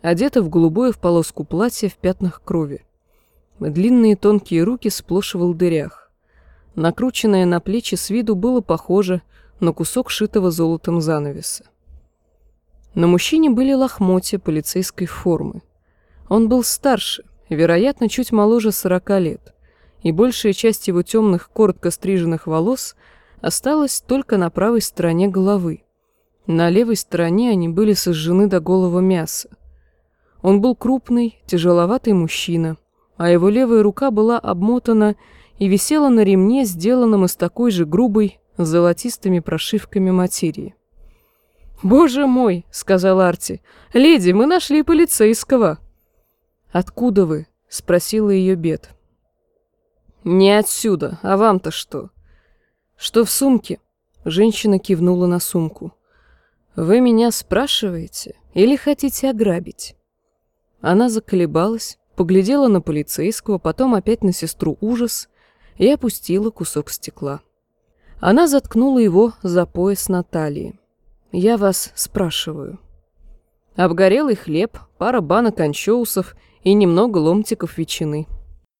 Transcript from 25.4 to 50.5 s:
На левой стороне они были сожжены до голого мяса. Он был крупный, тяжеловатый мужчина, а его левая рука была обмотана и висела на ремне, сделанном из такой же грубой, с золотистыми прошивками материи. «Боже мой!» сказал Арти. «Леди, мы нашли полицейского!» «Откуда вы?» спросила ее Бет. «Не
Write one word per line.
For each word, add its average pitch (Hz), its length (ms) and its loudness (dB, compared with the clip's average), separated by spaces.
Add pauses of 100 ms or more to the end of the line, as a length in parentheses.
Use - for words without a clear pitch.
На 165 220 2
левой 226 260 2
стороне 180 560 -2
они 170 180 0
были 208 240 2
сожжены 180 540 0
до 185 120 0
голого 180 400 0
мяса. 185 500 -2 (920)
Он 196 200 4
был 247 140 2
крупный, 240 720 -2
тяжеловатый 180 680 2
мужчина, 165 640 -2 (400)
а 170 120 0
его 175 200 4
левая 226 340 4
рука 208 260 0
была 220 300 0
обмотана 214 760 0 (420)
и 196 100 0
висела 277 420 2
на 233 120 4
ремне, 202 420 4
сделанном 214 640 2
из 175 100 -4
такой 233 360 -2
же 175 140 0
грубой, 208 540 0 (180)
с - 100 -2
золотистыми 175 720 0
прошивками 185 720 -4
материи. 180 640 -2 (1080)
«Боже 269 460 4
мой!» 240 440 0
сказал 190 500 2
Арти. 175 400 -2 (320)
«Леди, 247 380 6
мы 214 160 4
нашли 311 360 0
полицейского!» 233 960 2 (920)
«Откуда 196 540 0
вы?» 156 220 -6 (200)
спросила 208 640 -2
ее 190 260 2
Бет. 165 360 -6 (1300)
«Не 190 340 4